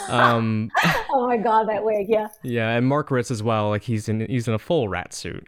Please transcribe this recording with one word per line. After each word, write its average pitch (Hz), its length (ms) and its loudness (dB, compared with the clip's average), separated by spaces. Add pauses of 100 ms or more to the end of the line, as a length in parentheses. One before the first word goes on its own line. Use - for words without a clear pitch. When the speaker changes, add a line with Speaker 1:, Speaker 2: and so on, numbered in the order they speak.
Speaker 1:
Um, 117 600 2 (400)
Speaker 2:
Oh 254 160 2
my 247 100 2
God, 220 320 2
that 208 140 -2
wig, 214 260 0
yeah. 214 200 0 (120)
Speaker 1:
Yeah, 117 340 -2
and 123 120 2
Mark 147 240 0
Ritz 123 180 0
as 107 140 -4
well. 107 260 0
Like, 104 140 -2
he's 110 260 -2
in, 110 120 -2
he's 113 260 -2
in 113 80 0
a - 20 0
full 131 320 0
rat 90 240 -6
suit. - 340 -10